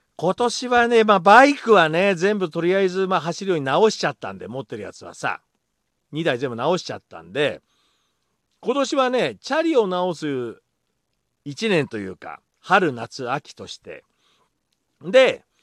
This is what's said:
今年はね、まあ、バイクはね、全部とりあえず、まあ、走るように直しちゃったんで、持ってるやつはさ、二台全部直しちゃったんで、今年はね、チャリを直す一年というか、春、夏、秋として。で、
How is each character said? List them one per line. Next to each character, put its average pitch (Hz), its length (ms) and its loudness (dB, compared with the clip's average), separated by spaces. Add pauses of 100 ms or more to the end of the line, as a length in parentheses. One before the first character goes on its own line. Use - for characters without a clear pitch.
(160)
今 175 180 -2
年 240 360 -4
は 240 180 2
ね、 233 160 4
ま 214 120 4
あ、 185 40 2
バ 202 240 8
イ 285 120 6
ク 226 180 2
は 170 160 6
ね、 185 260 2
全 196 220 0
部 185 120 -2
と 170 120 -6
り 175 120 0
あ 196 60 2
え 196 80 2
ず、 185 200 -2
ま 185 100 0
あ、 156 40 0
走 170 220 -8
る 196 80 -4
よ 170 60 0
う - 20 -2
に 135 60 -6
直 170 240 4
し - 80 -4
ち 170 100 -4
ゃ 143 40 0
っ - 40 -16
た - 160 -12
ん 95 60 -16
で、 87 100 -14
持 123 140 -10
っ - 40 -16
て 120 120 -12
る 104 60 -12
や 87 100 -14
つ - 100 -20
は 85 100 -18
さ、 - 280 -6 (720)
二 156 100 -6
台 143 140 0
全 131 120 -6
部 120 60 -8
直 151 220 -2
し - 60 -10
ち - 100 -12
ゃ 107 60 -12
っ - 20 -20
た - 180 -20
ん 82 140 -20
で、 123 280 -4 (1000)
今 247 140 -2
年 277 200 -2
は 262 140 2
ね、 180 320 -2
チ - 120 -8
ャ 311 80 0
リ 330 140 -2
を 220 120 2
直 180 260 -2
す 127 480 -6 (840)
一 143 240 -8
年 165 220 0
と 113 80 -10
い 98 100 -8
う 92 80 -12
か、 78 240 -18 (220)
春、 180 320 0
夏、 117 360 -10
秋 143 240 -8
と 95 140 -16
し - 100 -18
て。 - 280 -20 (1000)
で、 220 400 4 (200)